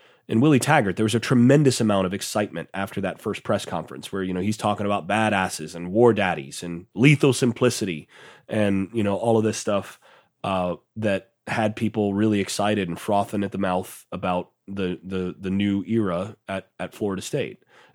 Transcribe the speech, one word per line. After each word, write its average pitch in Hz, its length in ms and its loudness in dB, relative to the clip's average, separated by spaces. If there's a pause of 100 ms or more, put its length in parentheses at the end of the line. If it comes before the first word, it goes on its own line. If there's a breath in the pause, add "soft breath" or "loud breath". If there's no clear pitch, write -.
(300 soft breath)
And 113 120 2
Willie 143 180 6
Taggart, 120 360 2
there 110 80 0
was 110 120 2
a 117 40 0
tremendous 131 600 4
amount 101 240 2
of 92 80 -4
excitement 98 600 -4
after 98 280 -6
that 92 180 -6
first - 240 -6
press - 220 -2
conference 78 460 -10
where, 95 120 -4
you 92 100 -4
know, 92 80 -2
he's 104 160 -2
talking 104 280 -2
about 101 220 -2
badasses 98 680 0
and 87 160 -8
war 117 220 6
daddies 85 500 -2
and 85 220 -8 (100)
lethal 139 380 6
simplicity 107 760 0 (400 loud breath)
and, 101 460 0
you 113 100 -2
know, 101 140 0
all 113 200 2
of 110 60 4
this 107 140 0
stuff, - 420 -4 (460 soft breath)
uh, 90 300 -2 (200)
that 101 360 -2 (160)
had 107 280 0
people 104 380 0
really 104 260 2
excited 101 480 0
and 82 120 -6
frothing 101 440 0
at 98 80 -4
the 98 60 -6
mouth 92 560 -4
about 90 380 -4 (160)
the, 95 360 -4
the, 92 360 -6
the 92 100 -6
new 98 360 2
era 101 500 -2 (120)
at, 98 220 -8 (100)
at 90 140 -8
Florida 101 280 -4
State. - 420 -6 (320 soft breath)